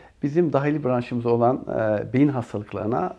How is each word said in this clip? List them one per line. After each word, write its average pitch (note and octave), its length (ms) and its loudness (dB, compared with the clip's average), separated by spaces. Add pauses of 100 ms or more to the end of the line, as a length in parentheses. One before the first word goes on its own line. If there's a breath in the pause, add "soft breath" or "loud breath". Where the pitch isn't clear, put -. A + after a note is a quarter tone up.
(240 soft breath)
bizim D3+ 300 0
dahili D3 300 0
branşımız A#2+ 420 -2
olan, A#2 440 2
e, G#2+ 440 -2
beyin C#3 140 6
hastalıklarına, A2 920 -4